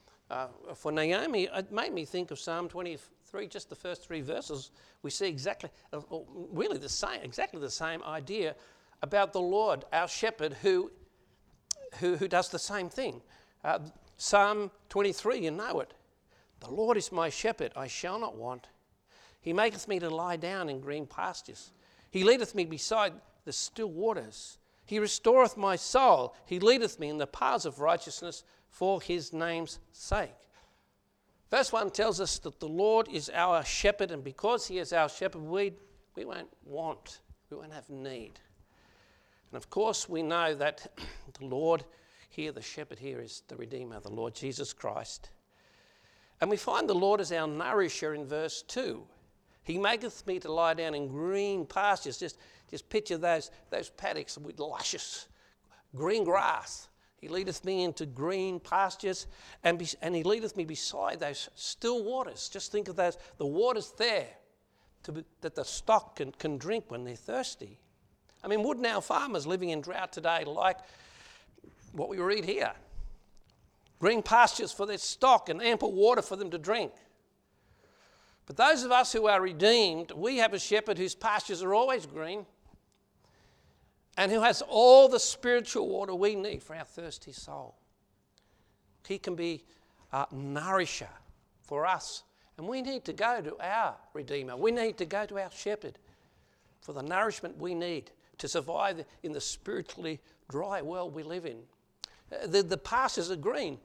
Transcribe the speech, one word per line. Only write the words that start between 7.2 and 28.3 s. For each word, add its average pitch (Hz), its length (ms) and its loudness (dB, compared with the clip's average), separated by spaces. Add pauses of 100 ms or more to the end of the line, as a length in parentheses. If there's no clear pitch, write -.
exactly 156 380 -6
the 139 80 -6
same 160 360 -6
idea 160 500 -4 (480)
about 202 320 2
the 214 80 0
Lord, 185 500 2
our 170 160 2
shepherd, 160 540 -2
who, 185 280 4 (1080)
who, 180 160 2
who 185 120 -2
does 180 200 2
the 170 100 -6
same 196 300 -6
thing. 156 320 -6 (420)
Uh, - 180 0 (360)
Psalm 202 540 4 (180)
twenty-three, 202 520 0
you 160 100 -2
know 208 300 -4
it. - 120 -8 (680)
"The - 100 -14
Lord 220 260 2
is - 160 -4
my 165 160 0
shepherd, 160 480 -4
I 135 100 -8
shall 180 320 -6
not 220 160 -6
want. 120 340 -10 (760)
He 165 100 -4
maketh 208 360 0
me 190 100 0
to 170 100 -4
lie 170 280 -4
down 170 340 -6
in 135 100 -6
green 143 240 -8
pastures. - 680 -10 (380)
He 143 140 0
leadeth 240 300 6
me 185 100 2
beside 165 480 0 (320)
the 208 80 -10
still - 380 -6
waters. 160 680 -4 (280)
He 214 120 -2
restoreth 226 580 6
my 196 200 2
soul. 190 580 6 (120)
He 180 120 -4
leadeth 226 400 6
me 147 100 -4
in 151 100 -4
the 143 80 -2
paths - 380 0
of 135 160 -6
righteousness 170 640 0 (260)